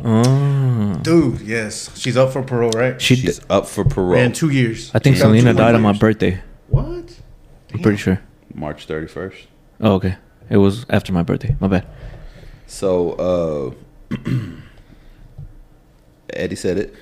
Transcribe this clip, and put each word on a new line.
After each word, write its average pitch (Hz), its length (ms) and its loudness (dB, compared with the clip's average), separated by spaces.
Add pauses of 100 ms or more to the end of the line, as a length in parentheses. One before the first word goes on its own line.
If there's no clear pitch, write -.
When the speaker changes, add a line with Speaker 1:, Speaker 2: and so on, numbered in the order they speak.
Speaker 1:
Oh. 123 960 2
Speaker 2:
Dude, 156 380 2
yes. 107 580 -8
She's 123 180 -2
up 131 160 2
for 139 100 -4
parole, 120 280 0
right? 123 300 -2
Speaker 1:
She - 160 4
Speaker 3:
She's 131 220 -2
Speaker 1:
d- - 120 -20
Speaker 3:
up 95 160 2
for - 180 -4
parole. 90 340 2
Speaker 2:
In 123 140 2
two 156 180 -2
years. 120 440 -2
Speaker 1:
I 107 40 4
think 135 180 4
Speaker 3:
Yeah. - 60 2
Speaker 1:
Selena 113 300 6
Speaker 2:
Two 113 60 2
Speaker 1:
died 117 160 4
on 113 80 4
my 107 80 4
Speaker 2:
years. 101 80 2
Speaker 1:
birthday. 101 420 2 (280)
Speaker 2:
What? - 180 0
Speaker 1:
I'm 339 200 -10 (600)
Speaker 2:
Damn. - 140 -8
Speaker 1:
pretty 101 160 2
sure. 95 220 0 (340)
Speaker 3:
March 76 320 -12
thirty-first. 80 520 -10 (420)
Speaker 1:
Oh, 107 140 4
okay. 92 220 -2 (340)
It 110 80 4
was 98 320 2
after 98 220 -2
my 87 100 0
birthday. 92 380 -2
My 98 80 0
bad. 92 180 0 (800)
Speaker 3:
So, 85 1080 -4 (360)
uh, 117 60 -8 (140)
<clears throat> - 0 - (2000)
Eddie 92 240 -6
said 92 220 -4
it. - 240 -8